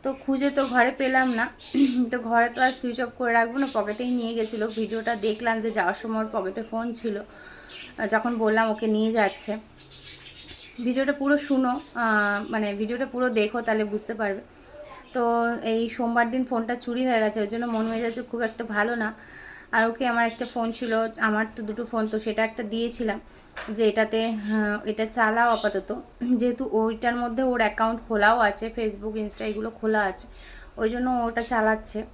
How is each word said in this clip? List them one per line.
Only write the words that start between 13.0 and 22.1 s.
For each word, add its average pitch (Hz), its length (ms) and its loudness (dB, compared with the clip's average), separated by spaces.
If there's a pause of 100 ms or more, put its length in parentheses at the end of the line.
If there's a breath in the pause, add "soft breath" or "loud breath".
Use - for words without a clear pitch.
পুরো 254 240 0
দেখো, 220 320 2
তাহলে 220 220 0
বুঝতে 214 300 -4
পারবে। 208 280 -2 (720 loud breath)
তো 247 100 0 (400)
এই 226 260 0
সোমবার 233 420 2
দিন 254 180 0
ফোনটা 226 260 0
চুরি 247 300 -2
হয়ে 240 180 4
গেছে, 214 180 0
ওই 202 60 0
জন্য 233 180 -4
মন 226 200 0
মেজাজও 226 460 -2
খুব 233 100 -4
একটা 226 220 -4
ভালো 220 320 0
না। 220 140 -2 (600 loud breath)
আর 226 180 4
ওকে 226 180 -4
আমার 233 240 2
একটা 240 140 -6
ফোন 233 260 -2
ছিল, 226 200 -2 (360)
আমার 214 180 2 (100)
তো 233 80 -8
দুটো 214 220 -6
ফোন, 226 260 -2